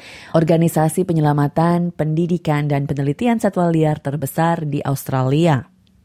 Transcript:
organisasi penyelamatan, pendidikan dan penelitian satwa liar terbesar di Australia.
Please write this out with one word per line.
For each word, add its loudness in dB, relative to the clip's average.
organisasi 2
penyelamatan, 2
pendidikan -2
dan 0
penelitian -2
satwa 0
liar 2
terbesar -4
di -4
Australia. 0